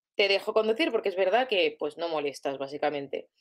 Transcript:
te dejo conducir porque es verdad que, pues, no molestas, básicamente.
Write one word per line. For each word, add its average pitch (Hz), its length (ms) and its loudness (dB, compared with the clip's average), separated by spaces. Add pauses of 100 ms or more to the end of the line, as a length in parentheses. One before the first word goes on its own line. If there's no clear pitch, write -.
(160)
te 202 120 4
dejo 196 260 0
conducir 226 380 2
porque 220 180 0
es 180 60 -2
verdad 196 320 2
que, 165 320 2
pues, 147 180 -6
no 170 120 -4
molestas, 143 480 -4
básicamente. 143 720 -4 (120)